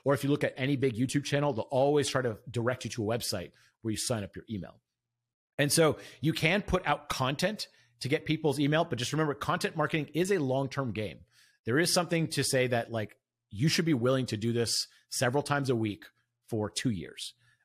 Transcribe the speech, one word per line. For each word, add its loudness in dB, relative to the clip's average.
Or 4
if 0
you 2
look 2
at 0
any 0
big 0
YouTube 0
channel, 0
they'll -4
always 4
try 0
to -2
direct -2
you -6
to -4
a 0
website -6
where -2
you -4
sign -2
up -12
your -14
email. -8
And 2
so 4
you 2
can 0
put -2
out 0
content -2
to -4
get 0
people's 0
email, 4
but -4
just -4
remember, 2
content -2
marketing 0
is 0
a 2
long-term -2
game. -6
There 2
is 2
something 2
to 0
say 2
that, 0
like, -4
you 0
should 2
be 2
willing 2
to -2
do -2
this 0
several 0
times 0
a 4
week -2
for -2
two -2
years. -6